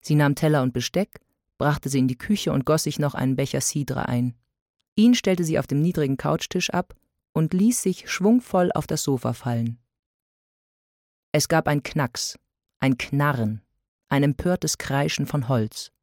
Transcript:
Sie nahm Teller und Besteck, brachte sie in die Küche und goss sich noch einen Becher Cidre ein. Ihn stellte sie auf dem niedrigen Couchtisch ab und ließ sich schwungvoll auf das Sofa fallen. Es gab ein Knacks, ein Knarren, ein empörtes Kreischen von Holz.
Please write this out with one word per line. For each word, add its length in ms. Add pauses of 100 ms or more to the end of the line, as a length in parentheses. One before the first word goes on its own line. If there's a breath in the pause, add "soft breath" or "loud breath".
Sie 140
nahm 200
Teller 260
und 120
Besteck, 460 (380)
brachte 320
sie 100
in 80
die 100
Küche 360
und 120
goss 180
sich 160
noch 140
einen 220
Becher 260
Cidre 460
ein. 280 (600)
Ihn 180
stellte 300
sie 160
auf 80
dem 140
niedrigen 360
Couchtisch 520
ab 260 (380)
und 200
ließ 280
sich 280
schwungvoll 600
auf 160
das 160
Sofa 300
fallen. 440 (1500)
Es 160
gab 200
ein 160
Knacks, 560 (400)
ein 180
Knarren, 640 (460)
ein 160
empörtes 540
Kreischen 480
von 220
Holz. 440 (120)